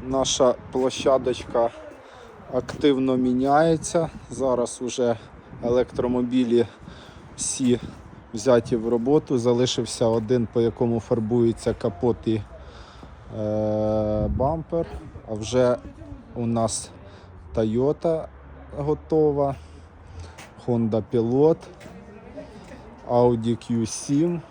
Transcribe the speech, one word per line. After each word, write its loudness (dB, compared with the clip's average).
Наша 2
площадочка 0
активно 2
міняється. 2
Зараз -2
уже 0
електромобілі 2
всі 0
взяті 2
в -2
роботу. 2
Залишився 0
один, 2
по 2
якому 0
фарбується 0
капот -2
і, 0
е, 0
бампер. 0
А -6
вже 2
у -4
нас -2
Toyota 0
готова, 2
Honda 2
Pilot, 4
Audi 2
Q 0
сім. -2